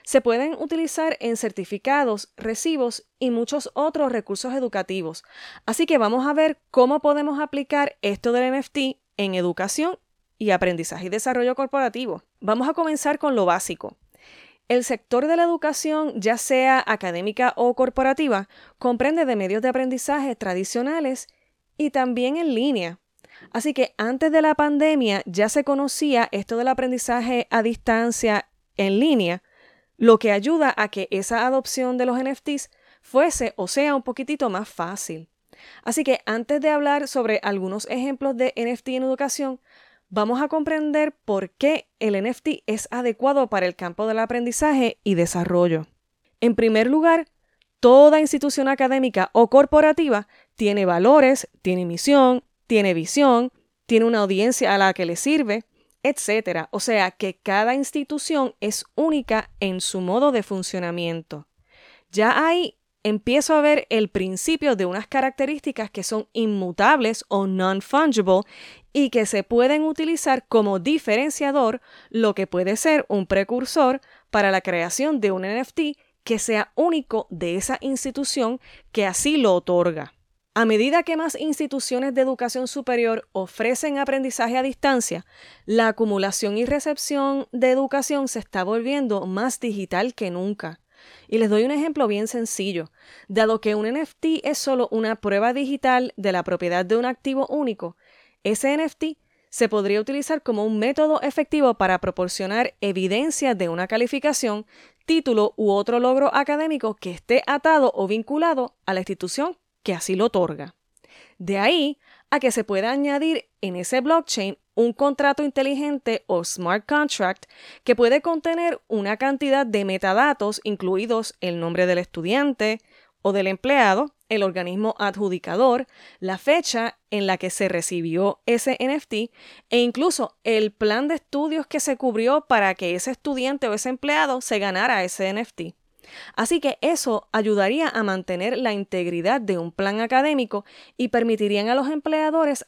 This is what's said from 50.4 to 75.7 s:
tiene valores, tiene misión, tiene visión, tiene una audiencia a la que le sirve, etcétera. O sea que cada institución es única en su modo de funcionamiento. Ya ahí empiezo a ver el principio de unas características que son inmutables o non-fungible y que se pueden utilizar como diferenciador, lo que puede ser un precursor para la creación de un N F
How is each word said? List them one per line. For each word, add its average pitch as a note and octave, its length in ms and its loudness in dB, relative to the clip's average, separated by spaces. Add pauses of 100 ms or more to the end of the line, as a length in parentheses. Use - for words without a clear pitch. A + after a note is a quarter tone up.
tiene G3+ 300 0
valores, B3+ 640 6 (140)
tiene F3+ 240 -2
misión, B3+ 580 4 (240)
tiene G3+ 260 4
visión, B3 580 4 (320)
tiene A3+ 220 4
una A#3 140 2
audiencia G3+ 540 2
a G3 40 2
la F#3+ 160 4
que F#3 100 -4
le E3+ 120 -4
sirve, B3 480 0 (380)
etcétera. G#3+ 680 -2
O E3 100 -4
sea G3+ 300 2
que - 280 -6
cada G#3+ 360 0
institución C#4+ 880 -2
es G#3 340 -6
única C#4+ 560 0 (100)
en F#3 220 -2
su - 180 -4
modo A#3 320 2
de A3 100 0
funcionamiento. E3+ 1080 -8 (640)
Ya A#3+ 360 2
ahí E4+ 320 0 (240)
empiezo A#3+ 520 0
a D4+ 60 4
ver D4 300 2
el A3 180 2
principio A#3+ 640 -2
de F#3 120 -2
unas F#3 200 -6
características C4 840 -4
que G3 120 -10
son G#3+ 300 -6
inmutables A3 960 0
o G3 180 0
non-fungible F#3+ 920 2 (540)
y C#4 160 2
que A3 160 0
se G3+ 160 -2
pueden C4 400 2
utilizar D#4 640 -2
como G#3 300 2
diferenciador, C4+ 1040 0 (260)
lo A3 260 2
que F#3+ 120 -4
puede F#3 300 -2
ser D#4 320 2
un F#3+ 180 -2
precursor B3+ 720 0 (300)
para G3+ 200 2
la F#3+ 120 0
creación F#3+ 580 -2
de G3+ 100 2
un F#3 140 -4
N G#3+ 160 -4
F - 140 -8